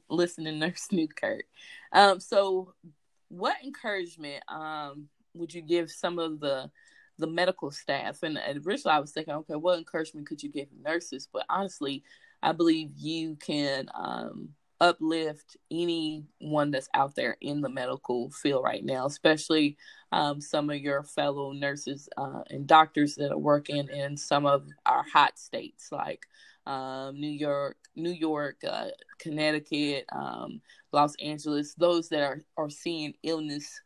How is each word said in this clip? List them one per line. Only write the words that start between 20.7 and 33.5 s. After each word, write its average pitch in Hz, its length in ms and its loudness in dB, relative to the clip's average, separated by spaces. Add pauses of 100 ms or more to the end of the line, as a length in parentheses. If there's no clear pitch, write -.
your 143 240 0
fellow 143 500 -2
nurses, 139 640 -4
uh, 135 360 -6
and 139 160 -6
doctors 156 480 8
that 143 160 -2
are 151 80 0
working 147 500 2
in 143 260 -4
some 143 300 2
of 143 220 4 (180)
our 131 260 4
hot 143 280 6
states - 520 -12
like, - 360 -6 (400)
um, 135 520 -6
New 147 120 -4
York, 143 460 -2 (180)
New 170 160 -2
York, 156 460 -2 (120)
uh, - 200 -4 (300)
Connecticut, 151 920 0
um, 60 500 -8 (300)
Los 147 240 4
Angeles, 147 600 -4
those 170 340 4
that 151 120 0
are, 143 220 -2 (120)
are 151 140 -4
seeing 156 540 -6
illness, 151 640 -6